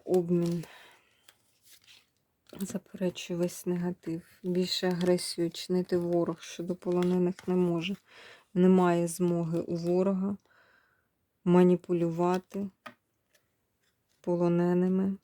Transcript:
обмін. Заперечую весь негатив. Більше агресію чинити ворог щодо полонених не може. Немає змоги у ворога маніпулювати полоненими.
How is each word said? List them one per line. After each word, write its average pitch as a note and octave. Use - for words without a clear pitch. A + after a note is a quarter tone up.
обмін. F3
Заперечую F#3
весь F3
негатив. F3
Більше F3+
агресію F3
чинити F3+
ворог E3+
щодо F3
полонених F3+
не F3+
може. F3
Немає F3+
змоги E3+
у -
ворога F#3
маніпулювати F3+
полоненими. F3+